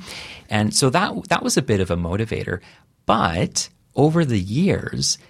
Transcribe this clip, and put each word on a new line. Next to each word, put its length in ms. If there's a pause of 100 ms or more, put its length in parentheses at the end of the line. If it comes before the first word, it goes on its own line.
(500)
And 260
so 140
that, 400
that 140
was 140
a 40
bit 180
of 100
a 60
motivator. 640 (460)
But 640 (260)
over 300
the 140
years, 800 (120)